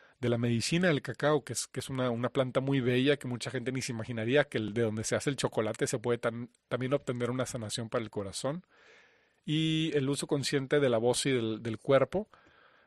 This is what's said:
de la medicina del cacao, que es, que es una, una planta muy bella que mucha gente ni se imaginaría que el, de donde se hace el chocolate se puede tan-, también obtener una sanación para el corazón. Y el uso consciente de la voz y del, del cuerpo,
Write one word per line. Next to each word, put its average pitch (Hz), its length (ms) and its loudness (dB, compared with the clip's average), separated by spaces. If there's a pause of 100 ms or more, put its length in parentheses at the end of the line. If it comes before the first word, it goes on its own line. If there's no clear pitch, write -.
(200)
de 120 100 0
la 117 100 2
medicina 120 480 2
del 143 160 2
cacao, 143 400 2
que - 100 -10
es, - 140 -6
que - 140 -8
es - 80 -10
una, 127 200 0
una 120 200 0
planta 131 300 0
muy 135 220 2
bella 127 360 4
que 135 100 -10
mucha 120 240 -6
gente 123 200 -4
ni 127 120 -4
se - 80 -4
imaginaría 117 540 0
que - 120 -4
el, 104 160 -2
de 117 80 0
donde 110 220 0
se 120 120 0
hace 110 140 0
el 139 60 0
chocolate 113 500 -2
se 127 140 -2
puede 120 180 0
tan-, 120 320 -4 (180)
también 127 260 -2
obtener 120 360 -2
una 127 160 -2
sanación 113 440 -6
para 120 140 -2
el 107 60 -10
corazón. 131 560 -6 (800)
Y 160 480 0
el 139 160 2
uso 143 160 -4
consciente 143 540 0
de 139 100 4
la 117 80 4
voz 120 300 2
y 139 40 4
del, 113 300 0
del 113 160 -6
cuerpo, 139 500 2 (600)